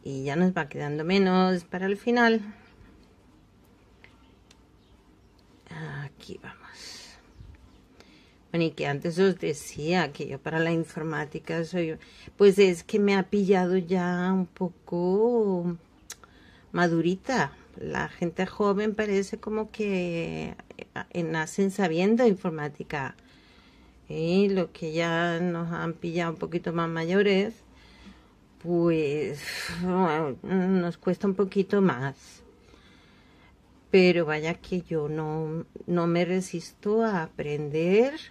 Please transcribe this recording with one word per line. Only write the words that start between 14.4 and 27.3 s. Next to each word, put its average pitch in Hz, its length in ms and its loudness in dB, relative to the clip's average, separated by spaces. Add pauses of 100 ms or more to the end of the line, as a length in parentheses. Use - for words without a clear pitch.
poco 185 1300 0 (960)
madurita. 170 800 2 (260)
La 143 300 -6
gente 175 380 -4
joven 202 480 0
parece 202 440 -2
como 214 320 -6
que, 170 840 -4 (580)
eh, 175 100 -4
nacen 160 480 -2
sabiendo 202 560 2
informática. 151 880 -2 (960)
Y 170 400 2
lo 190 240 0
que 160 200 -8
ya 170 480 0
nos 170 300 -2
han 165 220 -4
pillado 165 400 -4
un 160 60 -10
poquito 165 340 -4
más 165 160 0
mayores, 190 680 2 (1080)